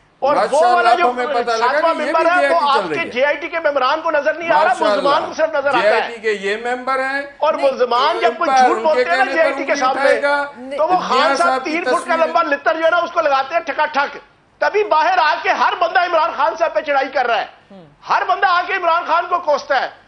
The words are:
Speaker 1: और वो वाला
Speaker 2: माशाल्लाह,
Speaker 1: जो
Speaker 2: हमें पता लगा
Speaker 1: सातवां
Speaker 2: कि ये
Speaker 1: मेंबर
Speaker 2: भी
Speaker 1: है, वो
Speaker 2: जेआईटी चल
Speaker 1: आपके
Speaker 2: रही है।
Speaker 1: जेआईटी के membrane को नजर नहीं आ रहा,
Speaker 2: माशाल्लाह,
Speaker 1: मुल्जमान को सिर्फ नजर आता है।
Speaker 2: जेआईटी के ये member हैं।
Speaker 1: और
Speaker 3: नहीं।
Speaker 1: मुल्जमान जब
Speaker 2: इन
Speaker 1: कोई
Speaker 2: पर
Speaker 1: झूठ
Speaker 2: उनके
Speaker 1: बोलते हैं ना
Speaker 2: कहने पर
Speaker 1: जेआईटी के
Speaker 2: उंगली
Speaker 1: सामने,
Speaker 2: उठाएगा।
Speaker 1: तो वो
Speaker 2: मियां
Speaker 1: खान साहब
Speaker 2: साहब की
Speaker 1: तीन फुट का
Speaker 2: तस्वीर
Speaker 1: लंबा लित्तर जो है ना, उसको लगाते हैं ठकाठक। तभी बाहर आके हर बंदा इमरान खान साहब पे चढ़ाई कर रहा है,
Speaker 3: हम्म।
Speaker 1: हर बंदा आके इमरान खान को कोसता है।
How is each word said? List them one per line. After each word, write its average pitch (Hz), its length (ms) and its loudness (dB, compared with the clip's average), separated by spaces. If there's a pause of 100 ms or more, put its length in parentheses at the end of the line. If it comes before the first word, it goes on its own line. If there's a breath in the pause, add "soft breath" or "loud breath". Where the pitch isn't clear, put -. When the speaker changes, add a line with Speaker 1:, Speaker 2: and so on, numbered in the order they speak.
(220)
Speaker 1:
और 285 120 2
वो 220 260 0
वाला 359 140 4
Speaker 2:
माशाल्लाह, 349 200 4
Speaker 1:
जो 247 160 2
Speaker 2:
हमें 247 180 -4
पता 240 280 -2
लगा 240 160 0
Speaker 1:
सातवां 320 220 2
Speaker 2:
कि 277 60 -6
ये 302 40 -2
Speaker 1:
मेंबर 330 200 0
Speaker 2:
भी 330 60 4
Speaker 1:
है, 349 40 2
वो 359 60 2
Speaker 2:
जेआईटी 285 180 2
चल 294 80 0
Speaker 1:
आपके 269 220 0
Speaker 2:
रही 151 100 -4
है। 330 120 -4
Speaker 1:
जेआईटी 294 380 -2
के 330 120 -4
membrane 285 400 0
को 330 100 -4
नजर 302 280 0
नहीं 339 100 -8
आ 226 40 2
रहा, 208 120 4
Speaker 2:
माशाल्लाह, 330 260 2
Speaker 1:
मुल्जमान 277 360 0
को - 80 -10
सिर्फ 311 160 -2
नजर 285 180 -2
आता 262 100 2
है। 226 40 0
Speaker 2:
जेआईटी 214 400 0
के 220 100 -2
ये 202 340 -4
member 254 340 -4
हैं। 277 380 -6
Speaker 1:
और 294 180 0
Speaker 3:
नहीं। 277 100 0
Speaker 1:
मुल्जमान 262 540 0
जब 349 60 2
Speaker 2:
इन 330 80 2
Speaker 1:
कोई 330 140 -2
Speaker 2:
पर 269 100 4
Speaker 1:
झूठ 254 120 6
Speaker 2:
उनके 226 140 -2
Speaker 1:
बोलते 254 180 4
हैं 240 60 0
ना 233 80 2
Speaker 2:
कहने 262 140 2
पर - 20 -4
Speaker 1:
जेआईटी 277 240 2
के 277 60 -6
Speaker 2:
उंगली 285 180 -2
Speaker 1:
सामने, 262 220 0
Speaker 2:
उठाएगा। 285 420 2
Speaker 1:
तो 277 420 -4
वो 349 60 2
Speaker 2:
मियां 180 160 0
Speaker 1:
खान 277 280 2
साहब - 0 -
Speaker 2:
साहब 262 260 0
की 330 100 -6
Speaker 1:
तीन 339 120 -4
फुट 254 80 0
का - 60 2
Speaker 2:
तस्वीर 339 200 -2
Speaker 1:
लंबा 330 240 2
लित्तर 320 340 -2
जो 320 80 -4
है 320 60 4
ना, 349 80 2
उसको 339 220 -2
लगाते 277 340 0
हैं 339 100 -2
ठकाठक। 285 560 -4 (400)
तभी 403 240 0
बाहर 359 340 2
आके 330 320 0
हर 302 240 0
बंदा 370 300 0
इमरान 330 280 0
खान 302 240 -2
साहब 320 140 -2
पे 311 120 -2
चढ़ाई 285 260 -2
कर 262 180 -2
रहा 233 100 0
है, 185 140 -4 (200)
Speaker 3:
हम्म। 190 140 -20 (200)
Speaker 1:
हर 359 200 0
बंदा 381 240 0
आके 359 260 0
इमरान 349 300 0
खान 349 220 0
को 359 120 -2
कोसता 285 400 -2
है। 175 140 -4 (160)